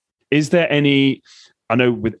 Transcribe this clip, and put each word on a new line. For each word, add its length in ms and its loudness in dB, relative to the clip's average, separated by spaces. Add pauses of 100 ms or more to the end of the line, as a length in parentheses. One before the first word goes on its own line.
(300)
is 200 0
there 200 0
any, 520 0 (480)
I 60 0
know 160 2
with 280 -6